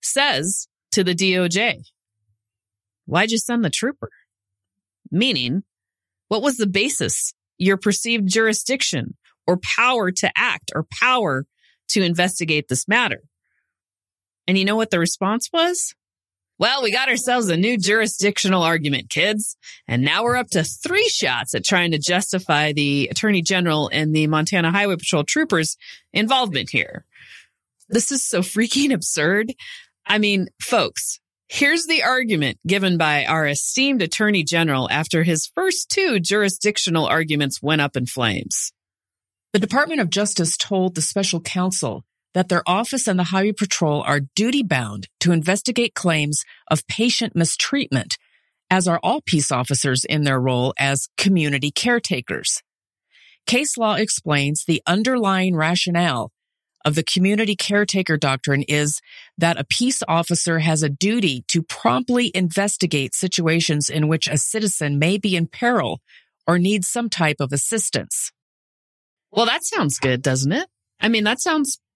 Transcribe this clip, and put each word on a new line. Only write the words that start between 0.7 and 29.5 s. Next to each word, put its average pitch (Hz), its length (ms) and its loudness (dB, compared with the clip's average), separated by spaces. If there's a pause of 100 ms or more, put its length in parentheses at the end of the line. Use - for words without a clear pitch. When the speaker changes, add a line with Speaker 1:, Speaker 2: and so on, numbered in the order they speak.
Speaker 1:
to 202 100 4
the 180 100 0
D 185 240 2
O 180 100 2
J, 196 360 -2 (1200)
"Why'd 196 240 0
you 226 80 0
send 240 260 0
the 160 60 2
trooper?" - 400 -4 (1000)
Meaning, 175 520 0 (680)
what 214 120 0
was 262 160 0
the 220 80 0
basis, 196 680 -2 (240)
your 190 180 4
perceived 208 500 0
jurisdiction 214 880 0 (280)
or 180 120 2
power 233 540 2
to - 240 -2
act - 380 -2
or 160 180 -2
power 214 540 0 (440)
to 202 120 2
investigate 170 680 0
this - 180 -2
matter? 220 340 0 (1300)
And 185 100 4
you 190 80 2
know 208 120 2
what 220 120 0
the 180 100 2
response 190 540 -2
was? 349 400 0 (640)
"Well, 254 260 0
we 208 80 0
got 262 180 0
ourselves 247 380 0
a 165 100 2
new 226 180 2
jurisdictional 196 840 2
argument, 160 480 0
kids. 208 480 -2 (300)
And 123 160 2
now 165 200 2
we're 240 120 2
up 247 160 -2
to 175 120 2
three 403 460 -2
shots - 460 -2
at - 100 -2
trying 175 240 2
to 156 80 0
justify 170 760 0
the 143 380 0
Attorney 202 320 0
General 165 500 0
and 156 240 0
the 156 120 2
Montana 165 420 0
Highway 196 280 0
Patrol 151 260 0
troopers' 180 520 0 (380)
involvement 214 560 0
here." - 340 -4 (840)
This 226 220 0
is 269 120 -2
so 185 180 -2
freaking 254 520 0
absurd. 196 600 0 (500)